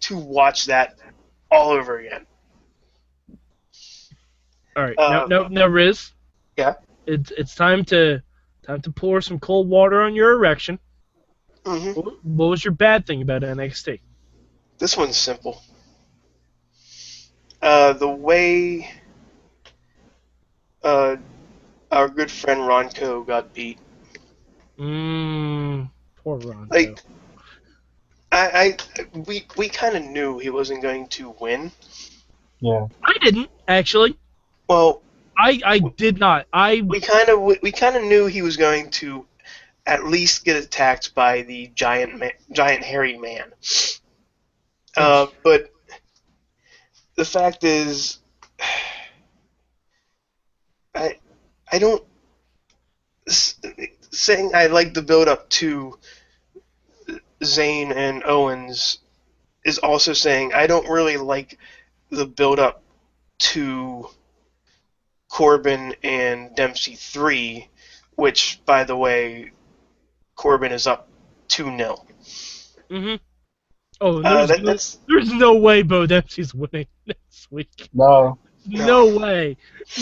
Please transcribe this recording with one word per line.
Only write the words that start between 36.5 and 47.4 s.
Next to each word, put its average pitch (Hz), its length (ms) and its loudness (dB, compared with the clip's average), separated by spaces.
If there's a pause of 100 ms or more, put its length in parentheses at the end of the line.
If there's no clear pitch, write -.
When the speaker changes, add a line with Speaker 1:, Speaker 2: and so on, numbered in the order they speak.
Speaker 2:
I 208 320 2
Speaker 1:
we 190 140 -4
kinda, 220 400 4
we, 196 240 2
we 202 80 -4
kinda 247 300 0
knew 208 260 4
he 190 160 -6
was 160 140 -4
going 151 340 0
to 139 340 -10 (640)
at 156 180 -2
least 170 400 -2
get 156 180 0
attacked 131 520 -2
by 123 280 2
the 123 300 -16
giant 123 460 -4
ma-, 123 100 -6 (220)
giant 139 320 0
hairy 135 340 -4
man. 117 360 -14 (1400)
Uh, 143 320 4
Speaker 2:
Yes. - 20 -20 (120)
Speaker 1:
but 151 260 2 (1500)
the - 80 -2
fact 180 400 -2